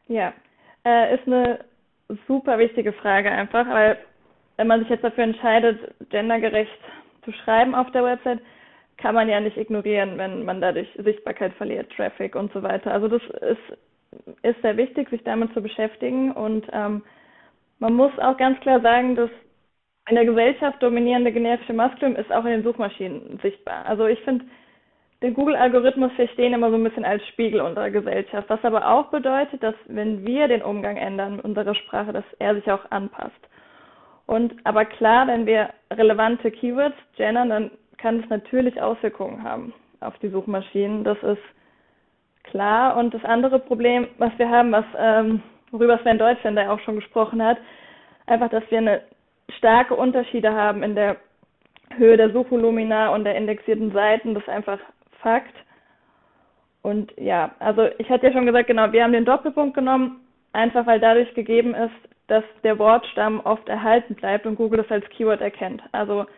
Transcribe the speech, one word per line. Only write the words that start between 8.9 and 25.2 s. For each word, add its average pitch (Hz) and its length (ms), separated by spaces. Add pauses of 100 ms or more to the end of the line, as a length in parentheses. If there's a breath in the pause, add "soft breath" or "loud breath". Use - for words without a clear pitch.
kann 214 140
man 220 160
ja 208 100
nicht 208 180
ignorieren, 208 600
wenn 190 260
man 185 160
dadurch 185 280 (100)
Sichtbarkeit 214 560
verliert, - 420
Traffic 196 400
und 202 160
so 196 120
weiter. 196 280
Also 202 160
das 233 140 (200)
ist, - 360 (640)
ist 233 220
sehr 214 120
wichtig, 262 360
sich 233 120
damit 226 300
zu 226 80
beschäftigen. 247 720
Und, 220 420
ähm, 208 300 (720 soft breath)
man 226 160
muss 269 240
auch 262 200
ganz 262 240
klar 262 200
sagen, 247 340
dass 233 140 (800)
in 226 60
der 233 100
Gesellschaft 262 560
dominierende 240 500
generische 233 420
Maskulinum 247 460
ist 214 120
auch 226 140
in 240 40
den 226 140
Suchmaschinen 202 800
sichtbar. 196 420
Also 220 220
ich 226 140
finde, 254 240 (760 soft breath)